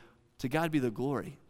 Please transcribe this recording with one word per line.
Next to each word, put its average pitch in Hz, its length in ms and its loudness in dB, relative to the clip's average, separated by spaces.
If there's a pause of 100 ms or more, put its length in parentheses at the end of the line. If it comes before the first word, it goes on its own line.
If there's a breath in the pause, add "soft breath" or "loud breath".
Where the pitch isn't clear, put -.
(380 soft breath)
"To 135 100 -2
God 156 220 2
be 151 80 4
the 123 140 2
glory, 123 580 -2